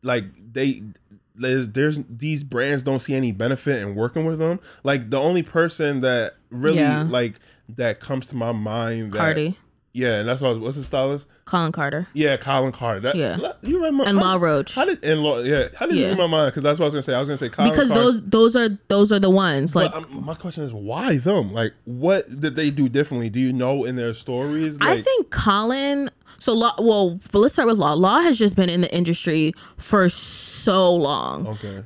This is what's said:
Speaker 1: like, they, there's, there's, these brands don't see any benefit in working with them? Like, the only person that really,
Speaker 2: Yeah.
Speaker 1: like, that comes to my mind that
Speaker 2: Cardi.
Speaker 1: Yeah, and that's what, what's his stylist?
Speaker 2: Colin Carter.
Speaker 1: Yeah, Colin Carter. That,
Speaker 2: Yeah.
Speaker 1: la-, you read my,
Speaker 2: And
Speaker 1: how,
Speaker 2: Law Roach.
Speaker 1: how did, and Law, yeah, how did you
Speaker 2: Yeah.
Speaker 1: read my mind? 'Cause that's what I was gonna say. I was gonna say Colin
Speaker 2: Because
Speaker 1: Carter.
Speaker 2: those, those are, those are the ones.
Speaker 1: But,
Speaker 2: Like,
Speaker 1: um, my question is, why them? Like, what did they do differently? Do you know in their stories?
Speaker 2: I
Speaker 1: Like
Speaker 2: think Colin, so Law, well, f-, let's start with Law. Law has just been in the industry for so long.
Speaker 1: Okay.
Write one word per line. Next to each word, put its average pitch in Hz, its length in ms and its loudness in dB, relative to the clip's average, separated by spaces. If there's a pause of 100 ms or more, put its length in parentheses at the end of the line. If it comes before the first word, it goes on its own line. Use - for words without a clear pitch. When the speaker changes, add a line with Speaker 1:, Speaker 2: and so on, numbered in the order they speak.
Speaker 1:
like, 123 220 -2 (280)
they, 131 300 -2 (520)
there's, 127 340 -2
there's, 147 300 0 (100)
these 143 340 -6
brands 131 400 -2
don't 135 160 0
see 135 160 -4
any 131 160 0
benefit 120 500 -2
in 101 140 -8
working 120 300 -2
with 160 120 -2
them? 165 220 -2 (240)
Like, 135 260 -2
the 135 100 0
only 170 220 2
person 160 600 0
that 123 320 0 (180)
really, 147 280 0
Speaker 2:
Yeah. 151 280 2
Speaker 1:
like, 123 280 -2 (340)
that 117 320 -2
comes - 260 -6
to - 80 -12
my 117 160 -4
mind 113 640 -4
that 107 40 -4
Speaker 2:
Cardi. 156 400 -2 (400)
Speaker 1:
Yeah, 120 220 0
and 110 100 -4
that's 131 120 -2
what, 123 180 0
what's 120 160 -8
his 139 100 -10
stylist? 139 400 -4 (200)
Speaker 2:
Colin 170 260 -2
Carter. 151 420 -4
Speaker 1:
Yeah, 143 240 0
Colin 135 340 -2
Carter. 117 280 -6
That, 120 160 -2
Speaker 2:
Yeah. 127 240 -2
Speaker 1:
la-, - 140 -6 (100)
you 311 200 0
read 311 120 0
my, 277 100 2
Speaker 2:
And 294 140 4
Speaker 1:
how, - 40 4
Speaker 2:
Law 185 120 2
Roach. 156 400 0
Speaker 1:
how 262 100 2
did, - 180 -4
and 156 200 2
Law, 143 160 0
yeah, 135 360 0
how 247 120 -4
did 339 80 0
you 262 80 2
Speaker 2:
Yeah. 190 60 0
Speaker 1:
read 190 100 0
my 180 80 2
mind? 156 260 2
'Cause 151 80 -6
that's 147 180 2
what 170 60 2
I - 40 4
was 147 40 -6
gonna 147 80 -4
say. 127 140 -2
I 123 40 2
was 139 80 -2
gonna 143 100 -4
say 131 120 -4
Colin 220 220 2
Speaker 2:
Because 277 180 2
Speaker 1:
Carter. 233 140 4
Speaker 2:
those, 247 220 2
those 226 300 4
are, 233 140 2 (200)
those 202 220 6
are 208 80 4
the 196 120 4
ones. 165 420 2
Speaker 1:
But, - 220 2
Speaker 2:
Like, 160 100 -8
Speaker 1:
um, 135 200 -12
my 160 100 -8
question 165 280 -10
is, 135 80 -8
why 120 460 -2
them? 135 340 0
Like, 110 220 -4 (120)
what 151 420 0 (120)
did 147 160 -2
they 151 140 0
do 139 200 2
differently? 123 420 -2
Do 117 80 -4
you 131 120 2
know 127 340 -2
in 127 100 -4
their 117 180 -4
stories? 147 680 -4
Speaker 2:
I 294 140 2
Speaker 1:
Like - 80 -4
Speaker 2:
think 508 280 0
Colin, 262 800 0 (280)
so - 140 0
Law, 226 240 2
well, 202 480 2
f-, - 80 -20
let's 214 200 6
start 262 140 2
with 220 120 2
Law. 151 140 2
Law 185 280 4
has 330 160 4
just 208 180 4
been 185 140 4
in 175 120 2
the 170 140 0
industry 165 580 0 (240)
for 185 320 4
so - 840 0
long. 95 540 0
Speaker 1:
Okay. 104 380 -10